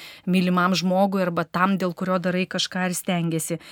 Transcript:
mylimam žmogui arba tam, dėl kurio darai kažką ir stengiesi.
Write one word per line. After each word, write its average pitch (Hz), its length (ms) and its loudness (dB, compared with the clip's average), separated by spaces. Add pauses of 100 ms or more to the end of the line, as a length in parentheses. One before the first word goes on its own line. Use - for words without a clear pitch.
(300)
mylimam 180 480 2
žmogui 185 460 2
arba 170 200 0
tam, 185 360 0
dėl 180 160 0
kurio 185 260 -2
darai 180 280 0
kažką 185 380 -4
ir 180 80 -4
stengiesi. 165 600 -2 (140)